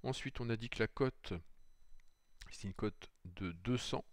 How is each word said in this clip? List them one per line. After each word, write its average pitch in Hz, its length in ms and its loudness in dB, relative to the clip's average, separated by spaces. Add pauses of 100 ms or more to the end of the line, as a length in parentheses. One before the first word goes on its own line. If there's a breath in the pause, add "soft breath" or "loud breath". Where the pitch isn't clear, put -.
Ensuite, 127 360 0
on 120 100 0
a 113 60 6
dit 117 140 -2
que - 80 -2
la 110 80 8
cote, - 460 2 (1200)
c'est - 160 -4
une 95 60 -2
cote - 360 0 (140)
de 90 260 -2
deux 101 280 2
cents - 340 0